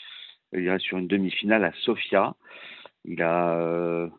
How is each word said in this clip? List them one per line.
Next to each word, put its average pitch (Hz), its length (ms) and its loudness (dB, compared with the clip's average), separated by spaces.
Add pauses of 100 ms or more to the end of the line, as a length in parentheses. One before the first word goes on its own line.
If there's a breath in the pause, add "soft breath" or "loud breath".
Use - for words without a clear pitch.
(520 loud breath)
Il 90 160 0
reste 92 160 2
sur 92 140 -2
une 90 80 0
demi-finale 98 580 2
à 82 80 2 (120)
Sofia. 107 500 2 (680 loud breath)
Il 85 180 -4
a, 85 320 4
euh, 85 540 0 (100)